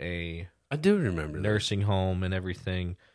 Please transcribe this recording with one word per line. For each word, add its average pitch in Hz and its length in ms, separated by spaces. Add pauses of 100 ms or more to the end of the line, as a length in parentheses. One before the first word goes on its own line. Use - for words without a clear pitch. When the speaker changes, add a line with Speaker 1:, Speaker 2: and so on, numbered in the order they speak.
Speaker 1:
a 85 480 (220)
Speaker 2:
I 143 60
do 196 200
remember 82 400
that. 95 60
Speaker 1:
nursing 104 400
home 95 400
and 92 120
everything 90 640 (180)